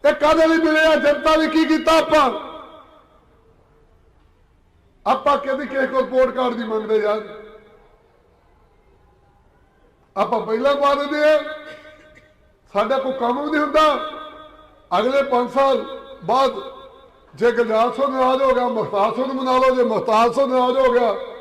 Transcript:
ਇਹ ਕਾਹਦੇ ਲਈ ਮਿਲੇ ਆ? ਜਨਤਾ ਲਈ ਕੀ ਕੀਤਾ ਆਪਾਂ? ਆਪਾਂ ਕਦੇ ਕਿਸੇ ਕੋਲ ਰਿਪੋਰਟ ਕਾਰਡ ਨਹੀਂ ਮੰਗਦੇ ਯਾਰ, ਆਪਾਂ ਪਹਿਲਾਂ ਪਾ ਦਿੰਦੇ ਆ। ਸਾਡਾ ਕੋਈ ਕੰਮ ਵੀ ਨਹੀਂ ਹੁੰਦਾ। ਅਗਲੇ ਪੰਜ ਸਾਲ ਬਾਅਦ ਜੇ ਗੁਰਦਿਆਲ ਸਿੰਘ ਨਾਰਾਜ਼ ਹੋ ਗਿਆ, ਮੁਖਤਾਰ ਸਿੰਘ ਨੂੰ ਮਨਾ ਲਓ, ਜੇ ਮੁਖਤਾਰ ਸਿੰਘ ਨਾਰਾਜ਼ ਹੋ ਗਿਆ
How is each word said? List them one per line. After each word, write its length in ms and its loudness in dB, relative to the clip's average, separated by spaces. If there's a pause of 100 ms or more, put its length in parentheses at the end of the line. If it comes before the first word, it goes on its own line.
ਇਹ 40 4
ਕਾਹਦੇ 340 4
ਲਈ 100 4
ਮਿਲੇ 300 2
ਆ? 100 6
ਜਨਤਾ 400 2
ਲਈ 100 2
ਕੀ 180 2
ਕੀਤਾ 340 2
ਆਪਾਂ? 320 4 (2750)
ਆਪਾਂ 300 0
ਕਦੇ 300 -6
ਕਿਸੇ 200 -2
ਕੋਲ 180 -2
ਰਿਪੋਰਟ 300 0
ਕਾਰਡ 200 -4
ਨਹੀਂ 140 -8
ਮੰਗਦੇ 280 -2
ਯਾਰ, 240 -2 (3000)
ਆਪਾਂ 240 -2
ਪਹਿਲਾਂ 340 -2
ਪਾ 200 2
ਦਿੰਦੇ 400 0
ਆ। 40 2 (1400)
ਸਾਡਾ 240 0
ਕੋਈ 140 -4
ਕੰਮ 320 -4
ਵੀ 60 -6
ਨਹੀਂ 100 0
ਹੁੰਦਾ। 340 2 (1040)
ਅਗਲੇ 240 0
ਪੰਜ 280 -2
ਸਾਲ 340 2 (400)
ਬਾਅਦ 300 0 (800)
ਜੇ 180 0
ਗੁਰਦਿਆਲ 400 0
ਸਿੰਘ 140 -2
ਨਾਰਾਜ਼ 360 0
ਹੋ 120 2
ਗਿਆ, 140 0
ਮੁਖਤਾਰ 460 -2
ਸਿੰਘ 120 -4
ਨੂੰ 100 -6
ਮਨਾ 160 -2
ਲਓ, 220 4
ਜੇ 100 2
ਮੁਖਤਾਰ 480 2
ਸਿੰਘ 140 0
ਨਾਰਾਜ਼ 320 0
ਹੋ 140 2
ਗਿਆ 200 2 (280)